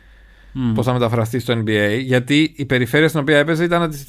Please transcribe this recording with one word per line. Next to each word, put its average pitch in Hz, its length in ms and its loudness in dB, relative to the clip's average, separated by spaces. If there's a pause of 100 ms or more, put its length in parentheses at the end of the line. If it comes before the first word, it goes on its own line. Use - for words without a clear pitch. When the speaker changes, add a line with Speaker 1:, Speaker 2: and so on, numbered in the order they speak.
(520)
Speaker 1:
Μμμ. 123 220 -2
Speaker 2:
πώς 113 120 0
θα 127 80 0
μεταφραστεί 117 460 0
στο 120 140 -4
N 110 160 -4
B - 0 -
A, 104 340 0
γιατί 131 520 0
η 139 100 -8
περιφέρεια 131 420 2
στην 156 140 -2
οποία 147 160 2
έπαιζε 156 260 2
ήταν 170 260 0
τις, 143 200 -12